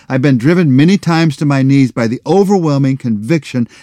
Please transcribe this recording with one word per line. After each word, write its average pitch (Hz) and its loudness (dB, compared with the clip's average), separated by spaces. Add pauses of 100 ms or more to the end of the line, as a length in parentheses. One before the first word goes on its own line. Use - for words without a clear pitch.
"I've 131 -2
been 135 2
driven 156 2
many 165 4
times 165 -2
to 160 -6
my 139 0
knees 135 2
by 120 -2
the 123 -6
overwhelming 156 0
conviction 120 -4 (140)